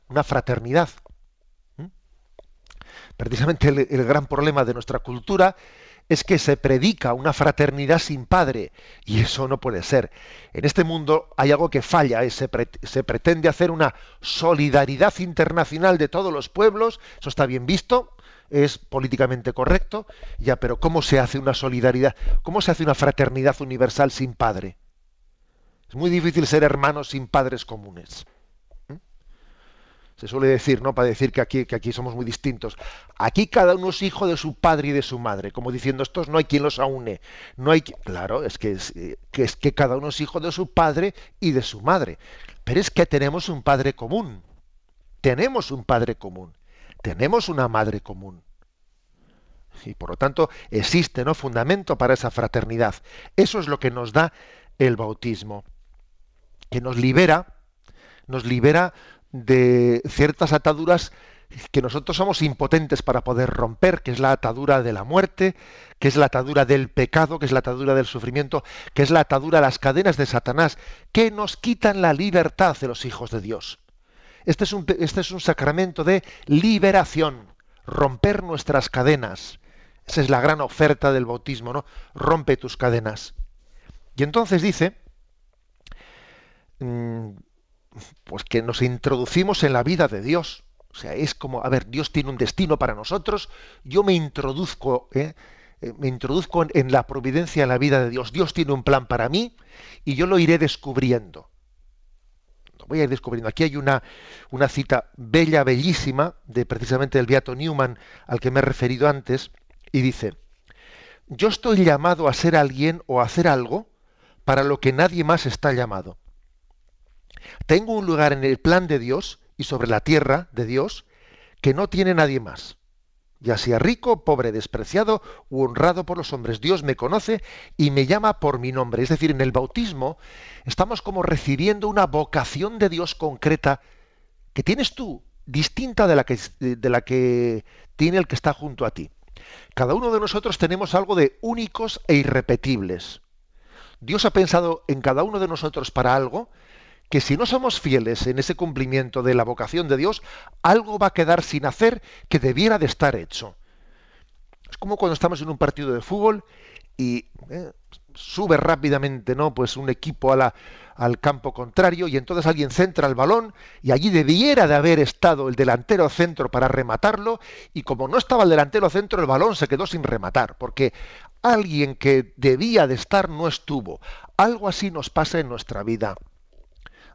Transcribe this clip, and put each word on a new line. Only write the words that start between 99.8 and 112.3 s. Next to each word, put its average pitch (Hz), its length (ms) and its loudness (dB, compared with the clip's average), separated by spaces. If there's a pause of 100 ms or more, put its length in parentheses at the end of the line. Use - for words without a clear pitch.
y 139 100 -2
yo 156 100 0
lo 185 140 4
iré 165 180 6
descubriendo. 123 920 -2 (1300)
Lo - 80 -20
voy 156 140 -2
a - 20 4
ir 131 60 2
descubriendo. 117 400 -6
Aquí 160 140 -2
hay 147 120 -2
una, 139 260 0 (480)
una 131 200 0
cita 131 480 -2
bella, 151 480 2
bellísima, 143 720 0 (120)
de 123 180 -4
precisamente 123 520 -2
del 123 100 2
beato 131 280 0
Newman, 139 440 -4 (260)
al 120 140 -4
que 127 120 -2
me 131 80 2
he 127 40 4
referido 127 460 0
antes, 135 420 -4 (400)
y 139 80 0
dice, 127 380 -2 (920)
Yo 175 200 0
estoy 214 380 2
llamado 156 420 4
a 131 60 4